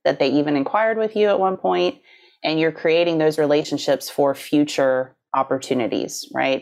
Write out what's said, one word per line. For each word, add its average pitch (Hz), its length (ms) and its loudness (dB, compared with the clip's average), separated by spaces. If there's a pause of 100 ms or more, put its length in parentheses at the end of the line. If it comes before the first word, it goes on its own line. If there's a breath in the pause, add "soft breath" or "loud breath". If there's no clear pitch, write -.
that 147 140 0
they 143 120 2
even 147 260 2
inquired 214 420 0
with 220 180 -4
you 208 120 2
at 202 120 2
one 190 160 0
point, 180 440 -2 (440 soft breath)
and 156 160 0
you're 160 120 2
creating 165 480 2
those 156 180 2
relationships 147 720 0
for 139 240 0
future 135 840 0 (200)
opportunities, 131 1000 -2
right? 135 280 -2